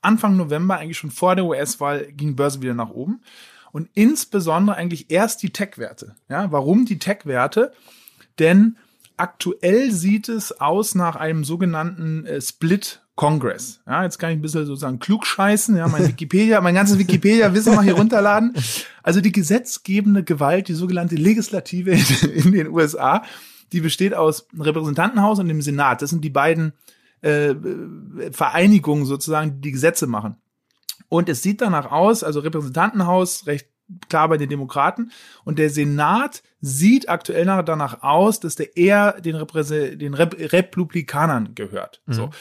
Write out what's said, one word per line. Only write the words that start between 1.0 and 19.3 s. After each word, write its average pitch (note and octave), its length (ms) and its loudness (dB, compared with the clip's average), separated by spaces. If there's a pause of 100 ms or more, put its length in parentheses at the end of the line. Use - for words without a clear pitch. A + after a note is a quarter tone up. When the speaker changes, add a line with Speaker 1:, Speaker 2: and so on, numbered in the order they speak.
Speaker 1:
vor F3+ 240 0
der F#3 120 0
U-S-Wahl, C#3+ 680 -4
ging C#3+ 240 -6
Börse C#3 240 -2
wieder B2+ 140 -4
nach A2+ 160 -6
oben. C#3+ 320 -8 (500)
Und D#3 220 -10
insbesondere G3+ 840 2
eigentlich E3+ 340 -8
erst G3+ 320 0
die G3 80 -6
Tech-Werte. - 680 -12 (120)
Ja, E3+ 240 -4
warum D3+ 320 4
die G#3 140 -2
Tech-Werte? C#3+ 760 -2 (680)
Denn G3 380 6 (400)
aktuell F#3 720 0
sieht G3+ 380 0
es A3+ 320 -8
aus F3+ 340 0
nach F3 220 0
einem D#3 280 -4
sogenannten, E3 840 -4
äh, C#3+ 160 -6
Split - 580 -2 (140)
Congress. C#3+ 720 -2
Ja, D3+ 160 -2
jetzt F3+ 160 -6
kann E3 120 -4
ich E3 60 -2
ein D3+ 60 -6
bisschen D3+ 240 -4
sozusagen C#3 320 -8
klugscheißen, G3+ 760 0
ja, E3 120 0
mein E3+ 200 2
Speaker 2:
<laughs> - 0 -
Speaker 1:
Wikipedia, G3 520 2
mein F3+ 140 2
ganzes G3+ 240 4
Wikipedia-Wissen G#3 760 4
mal G#3+ 100 6
hier F#3+ 100 6
runterladen. G#3+ 580 4 (500)
Also F3 200 2
die F#3+ 100 4